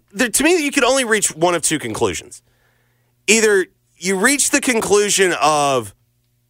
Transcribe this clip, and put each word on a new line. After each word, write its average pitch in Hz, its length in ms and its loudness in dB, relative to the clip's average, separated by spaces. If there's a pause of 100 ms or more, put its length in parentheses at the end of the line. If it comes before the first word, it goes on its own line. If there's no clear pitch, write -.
(120)
the, 214 180 -2
to - 140 -2
me, 330 200 2
you 285 80 -2
could 262 120 0
only 262 200 2
reach 214 300 -2
one 170 200 0
of 160 80 -4
two 156 160 -2
conclusions. 107 640 -6 (840)
Either 208 400 2 (320)
you 185 200 -4
reach 254 320 0
the 285 100 0
conclusion 202 800 0
of 139 540 0 (540)